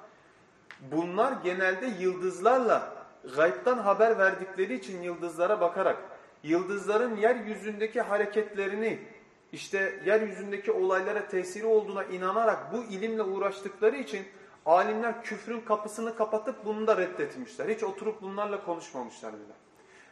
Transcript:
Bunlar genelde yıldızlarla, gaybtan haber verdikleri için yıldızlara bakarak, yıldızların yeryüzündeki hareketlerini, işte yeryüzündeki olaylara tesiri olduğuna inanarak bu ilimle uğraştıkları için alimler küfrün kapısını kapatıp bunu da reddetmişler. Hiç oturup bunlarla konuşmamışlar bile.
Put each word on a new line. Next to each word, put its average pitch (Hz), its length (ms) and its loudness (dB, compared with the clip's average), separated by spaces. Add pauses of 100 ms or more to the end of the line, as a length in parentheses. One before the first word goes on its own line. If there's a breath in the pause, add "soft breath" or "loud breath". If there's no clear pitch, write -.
(920 loud breath)
Bunlar 180 420 2 (100)
genelde 185 420 0 (140)
yıldızlarla, 185 960 2 (420)
gaybtan 180 420 4
haber 208 400 6
verdikleri 190 560 2
için 190 280 -8
yıldızlara 175 600 0
bakarak, 175 360 2 (460 loud breath)
yıldızların 196 720 2
yeryüzündeki 214 880 0
hareketlerini, 202 960 0 (520)
işte 196 540 -2
yeryüzündeki 202 680 0
olaylara 190 560 0
tesiri 190 380 -4
olduğuna 202 380 2
inanarak 185 680 0
bu 240 100 -4
ilimle 214 400 -4
uğraştıkları 196 720 0
için 214 300 -8 (400 loud breath)
alimler 214 580 4
küfrün 220 380 -8
kapısını 220 540 -2
kapatıp 214 500 -2
bunu 214 220 -2
da 208 100 6
reddetmişler. 175 720 -4
Hiç 214 140 -2
oturup 214 380 -6
bunlarla 196 440 -6
konuşmamışlar 127 680 -8
bile. 104 200 -18 (580 loud breath)